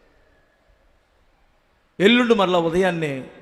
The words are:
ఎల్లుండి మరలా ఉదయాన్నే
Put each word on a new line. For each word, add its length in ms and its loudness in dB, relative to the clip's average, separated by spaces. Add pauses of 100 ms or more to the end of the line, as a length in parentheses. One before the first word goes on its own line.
(2000)
ఎల్లుండి 340 4
మరలా 240 0
ఉదయాన్నే 680 -4 (180)